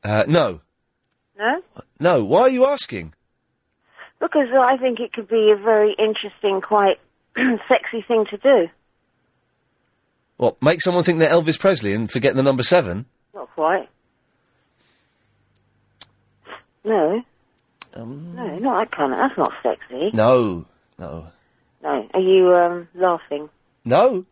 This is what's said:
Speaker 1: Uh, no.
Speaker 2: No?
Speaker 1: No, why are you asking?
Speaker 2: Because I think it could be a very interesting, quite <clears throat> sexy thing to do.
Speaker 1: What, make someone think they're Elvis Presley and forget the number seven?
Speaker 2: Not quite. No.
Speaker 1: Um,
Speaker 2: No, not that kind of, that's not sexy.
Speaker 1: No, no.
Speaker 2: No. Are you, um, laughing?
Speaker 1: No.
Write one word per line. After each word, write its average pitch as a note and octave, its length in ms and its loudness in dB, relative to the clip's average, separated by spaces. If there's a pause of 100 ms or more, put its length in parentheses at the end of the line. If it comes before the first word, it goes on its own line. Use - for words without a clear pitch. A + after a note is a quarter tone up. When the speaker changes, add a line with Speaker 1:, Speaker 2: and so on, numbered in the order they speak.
Speaker 1:
Uh, G#2+ 240 0
no. C3 320 0 (760)
Speaker 2:
No? B3+ 240 -2 (360)
Speaker 1:
No, D#3 240 2
why C3 200 2
are C4 80 4
you B3+ 160 2
asking? G2 480 -6 (1040)
Speaker 2:
Because D4 320 0
I C4 240 4
think B3 240 -4
it A#3+ 140 -10
could A3 120 -10
be G#3+ 240 2
a G#3 60 6
very G#3+ 380 2
interesting, G#3 680 -4
quite G3+ 400 2 (340)
<clears throat> A#3+ 320 -2
sexy A#3 360 -2
thing A3 240 0
to G3+ 100 -14
do. G#3+ 320 2 (1700)
Speaker 1:
What, - 260 -2
make D#3+ 200 2
someone F3 200 0
think E3 160 0
they're D#3+ 120 4
Elvis D#3+ 280 2
Presley A2+ 360 0
and A2 160 -4
forget C3 260 0
the C3 60 0
number C3+ 200 2
seven? B2 440 0 (280)
Speaker 2:
Not E3 200 -16
quite. E3 340 -2 (3000)
No. G3+ 380 0 (720)
Speaker 1:
Um, C#3+ 400 -16
Speaker 2:
No, F#3 240 -10
not A#3 320 -4
that - 60 -12
kind C#3 160 -2
of, G2+ 60 -6
that's - 200 -2
not D#3 140 -2 (100)
sexy. C3 500 -6
Speaker 1:
No, A2 540 0 (320)
no. D#2+ 280 -14 (560)
Speaker 2:
No. C3+ 300 -6
Are F#3 80 0
you, F#3 340 6
um, F3 400 0
laughing? E3 540 -4 (360)
Speaker 1:
No. F#3 480 2